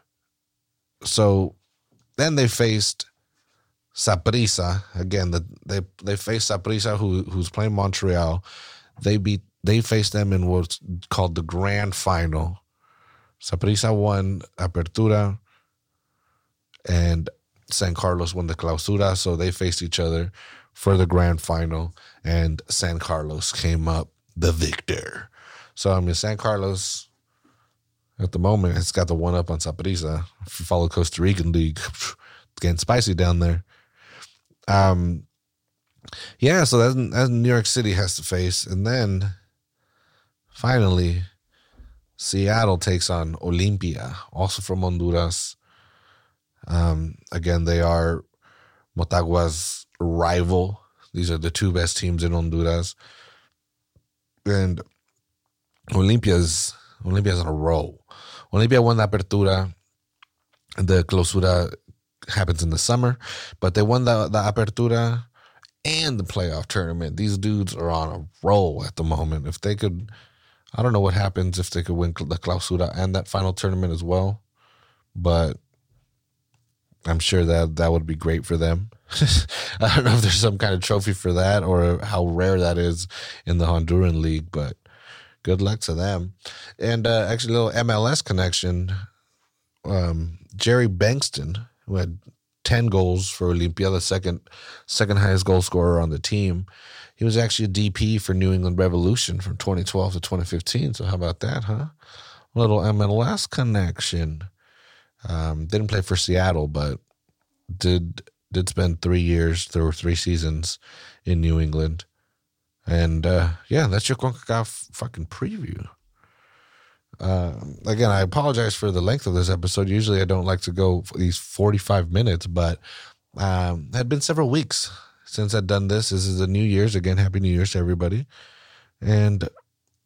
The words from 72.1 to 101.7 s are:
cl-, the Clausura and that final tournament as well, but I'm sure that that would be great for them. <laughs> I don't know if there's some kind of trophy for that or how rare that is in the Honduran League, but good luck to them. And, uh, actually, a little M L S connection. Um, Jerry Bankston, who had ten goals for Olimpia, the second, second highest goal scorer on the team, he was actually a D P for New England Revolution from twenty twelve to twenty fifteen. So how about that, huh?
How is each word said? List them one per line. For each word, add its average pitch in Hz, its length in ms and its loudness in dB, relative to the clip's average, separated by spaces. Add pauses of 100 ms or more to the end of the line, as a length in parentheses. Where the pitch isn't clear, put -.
cl-, 73 100 -6
the 80 100 -4
Clausura 90 600 -2
and 95 180 0
that 95 120 -4
final 95 260 0
tournament 92 400 -2
as 85 100 -6
well, 92 380 0 (760)
but 85 420 2 (1500)
I'm 82 140 0
sure 87 260 2
that 82 300 2
that 82 160 2
would 82 140 2
be 80 100 -4
great 80 300 -2
for 85 120 0
them. 82 320 0 (120)
<laughs> - 200 -6 (600)
I 110 140 4
don't 139 100 4
know 117 100 4
if 120 60 4
there's 98 140 4
some 104 220 2
kind 101 160 0
of 90 80 0
trophy 101 320 0
for 90 200 -2
that 95 300 2
or 87 400 2
how 98 240 -2
rare 92 320 2
that 85 180 0
is 87 300 -2 (380)
in 85 120 2
the 85 80 2
Honduran 85 560 2
League, 80 300 -2
but 71 260 -6 (680)
good 92 180 0
luck 104 200 0
to 82 120 -4
them. 92 400 -2 (460)
And, 113 260 0
uh, 113 240 2
actually, 117 240 -2
a 120 40 2
little 113 200 0
M 120 120 2
L 110 180 2
S 151 140 0
connection. 90 720 -2 (920)
Um, 85 540 -2 (160)
Jerry 120 320 2
Bankston, 107 800 -2 (180)
who 95 120 -2
had 87 220 -4 (440)
ten 120 240 2
goals 95 420 2
for 90 240 0
Olimpia, 85 380 0
the 92 80 0
second, 92 400 -2 (460)
second 101 320 0
highest 95 280 4
goal 92 160 4
scorer 87 380 2
on 82 100 0
the 73 100 -4
team, 95 460 -2 (500)
he 113 100 -2
was 110 100 2
actually 113 300 0
a - 20 0
D 101 220 0
P 107 280 0
for 98 160 -4
New 95 200 2
England 90 260 0
Revolution 92 640 0
from 92 160 -8
twenty 95 260 -2
twelve 92 300 -2
to 87 80 -6
twenty 87 240 -4
fifteen. 120 480 -4
So - 100 -10
how 95 120 -2
about 87 260 -4
that, 117 240 -4
huh? 110 220 -4 (680)